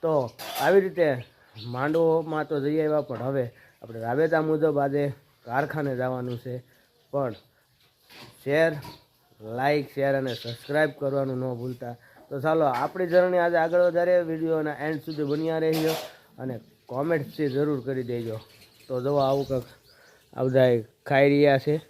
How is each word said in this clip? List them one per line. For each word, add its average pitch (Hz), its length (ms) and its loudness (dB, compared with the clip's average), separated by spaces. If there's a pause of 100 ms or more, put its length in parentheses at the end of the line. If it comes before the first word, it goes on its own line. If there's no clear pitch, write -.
તો 147 300 0 (300)
આવી 175 180 6
રીતે 160 460 0 (400)
માંડવોમાં 156 800 0
તો 151 140 -4
જઈ 147 200 -2
આવ્યા, 151 220 0
પણ 139 160 -8
હવે 123 340 -2 (320)
આપણે 113 160 -14
રાબેતા 151 420 2
મુજબ 156 380 0
આજે 143 340 0 (320)
કારખાને 139 500 -2
જવાનું 123 420 -4
છે. 123 260 -12 (480)
પણ 135 240 -4 (1080)
શેર, 156 300 4 (680)
લાઈક, 131 540 0
શેર 139 200 0
અને 131 180 -2
સબસ્ક્રાઇબ 143 560 -2 (100)
કરવાનું 135 380 -2
ન 127 180 -4
ભૂલતા. 120 380 -10 (360)
તો 139 100 -8
ચાલો, 156 260 2
આપણી 147 420 -2
જર્ની 180 300 4
આજે 170 200 2
આગળ 165 220 2
વધારે, 180 420 2
વિડીયોના 160 500 -2
એન્ડ 147 300 -6
સુધી 151 220 -6
બન્યા 160 340 -2
રહેજો 160 380 0 (420)
અને 123 220 -8 (260)
કોમેન્ટ્સથી 147 640 -2
જરૂર 139 360 -2
કરી 131 180 -4
દેજો. 117 360 -6 (480)
તો 127 140 -4
જો 143 140 0
આવું 139 320 2
કંઈક 127 160 -2 (720)
આ 131 60 0
બધા 127 400 6 (220)
ખાઈ 143 240 6
રહ્યા 143 280 6
છે. 147 200 -2 (120)